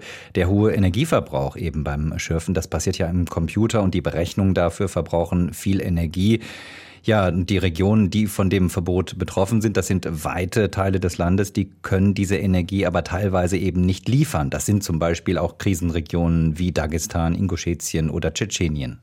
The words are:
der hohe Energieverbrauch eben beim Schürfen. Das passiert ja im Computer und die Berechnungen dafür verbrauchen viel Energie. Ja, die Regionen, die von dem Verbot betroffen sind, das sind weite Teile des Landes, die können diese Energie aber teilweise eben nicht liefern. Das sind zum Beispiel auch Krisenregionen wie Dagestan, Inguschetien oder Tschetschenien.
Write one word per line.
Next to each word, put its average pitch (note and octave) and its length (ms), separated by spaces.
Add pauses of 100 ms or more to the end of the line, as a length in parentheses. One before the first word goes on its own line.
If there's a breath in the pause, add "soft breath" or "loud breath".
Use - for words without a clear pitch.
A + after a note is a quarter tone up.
(340 loud breath)
der F2 140
hohe G2+ 260
Energieverbrauch F2 800
eben D#2 260
beim D2 360
Schürfen. E2+ 340
Das F2 160
passiert E2 300
ja F2 100
im F2 160
Computer G#2 580
und F#2 120
die F2 80
Berechnungen F2 520
dafür F2 340
verbrauchen E2+ 640
viel G2 260
Energie. F2+ 600 (640 loud breath)
Ja, G#2 280
die F2+ 260
Regionen, F#2 540
die G#2+ 160
von F#2+ 240
dem F#2 180
Verbot F2+ 500
betroffen F#2+ 440
sind, G#2 160
das F#2 80
sind F#2 200 (160)
weite F#2 480
Teile F#2+ 300
des F2+ 160
Landes, F#2+ 380
die G2 160 (100)
können G2 320
diese G2 240
Energie F#2 480
aber F2 200
teilweise F#2 520
eben F2+ 240
nicht F#2 260
liefern. A2+ 440
Das D2+ 160
sind G#2 180
zum E2 140
Beispiel E2+ 400
auch E2 180
Krisenregionen E2+ 1040
wie F2 140
Dagestan, E2 640
Inguschetien E2+ 760
oder D#2+ 240
Tschetschenien. D2+ 680